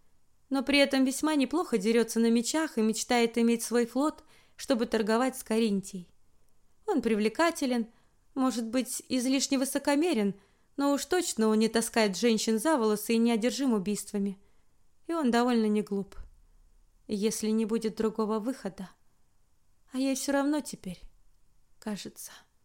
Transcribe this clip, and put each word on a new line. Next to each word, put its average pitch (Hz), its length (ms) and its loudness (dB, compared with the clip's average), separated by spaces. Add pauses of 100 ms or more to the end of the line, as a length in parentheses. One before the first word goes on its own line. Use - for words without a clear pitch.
(480)
Но 269 160 -2
при 277 140 4
этом 277 260 4
весьма 294 320 0
неплохо 277 420 0
дерётся 226 400 2
на 233 120 4
мечах 240 480 0
и 220 40 2
мечтает 233 560 0
иметь 233 240 2
свой 233 240 0
флот, 277 380 -2 (320)
чтобы 233 300 0
торговать 226 500 0
с - 80 -12
Каринтией. 202 640 -2 (800)
Он 370 160 0
привлекателен, 240 840 0 (480)
может 247 320 0
быть, 240 420 -2
излишне 262 500 0
высокомерен, 277 760 0 (420)
но 285 160 2
уж 277 120 0
точно 339 440 0
он 214 100 4
не 220 100 4
таскает 226 480 0
женщин 220 420 2
за 311 180 2
волосы 220 380 0
и 226 40 2
не 233 120 4
одержим 233 440 0
убийствами. 202 640 -4 (680)
И 330 60 -6
он 311 180 0
довольно 240 360 2
не 214 160 0
глуп. 196 340 -8 (960)
Если 214 360 -2
не 220 160 2
будет 220 320 -2
другого 220 420 -2
выхода. 202 500 -8 (1040)
А 254 60 -8
ей 269 160 0
всё 269 160 -6
равно 285 300 0
теперь, - 420 -12 (800)
кажется. - 500 -10 (340)